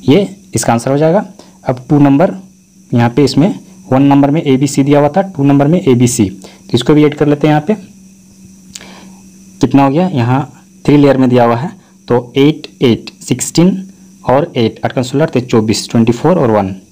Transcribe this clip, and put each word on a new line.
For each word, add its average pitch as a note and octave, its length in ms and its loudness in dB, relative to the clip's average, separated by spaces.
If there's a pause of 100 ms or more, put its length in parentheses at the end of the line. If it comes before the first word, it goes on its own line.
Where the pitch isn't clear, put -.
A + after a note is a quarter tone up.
ये F#3 340 0 (200)
इसका A2+ 180 -2
answer A#2 180 -2
हो C#3 60 0
जाएगा। D#3+ 280 0 (380)
अब B2 260 -6
two D3 100 2
number, C#3+ 340 2 (580)
यहाँ A#2+ 180 0
पे C#3 140 0
इसमें C#3+ 300 0 (380)
one C3+ 120 2
number C#3 280 4
में D#3+ 120 -2
एबीसी C#3 400 0
दिया C#3+ 160 2
हुआ D3 100 2
था, D#3+ 140 -2
two D#3+ 200 -6
number C#3 240 2
में F3+ 140 0
एबीसी, B2 440 2
तो - 480 -12
इसको A#2+ 200 0
भी D3+ 120 4
ऐड C#3+ 100 0
कर D3 120 -2
लेते D3 200 -2
हैं। D3+ 60 0
यहाँ D3+ 140 -2
पे G#3+ 60 -2 (1900)
कितना C3+ 220 2
हो C#3 60 2
गया, E3 200 -2
यहाँ B2 420 -4 (340)
three D3 120 4
layer C#3 200 4
में C3 120 2
दिया B2 140 2
हुआ A#2 120 2
है, C#3+ 160 -8 (360)
तो A#2+ 300 -2
एट, D3 300 0 (160)
एट, - 280 0 (100)
सिक्सटीन - 640 -2 (380)
और C#3 300 0
एट, A2+ 300 -2
आठ A2+ 80 -4
का C3+ 100 -2
सोलह, C#3 220 -2
तो C3 160 -4
चौबीस, A2 480 -2
ट्वेंटी A2+ 240 0
फ़ोर E3+ 260 0
और B2+ 120 0
वन G2 240 -2 (160)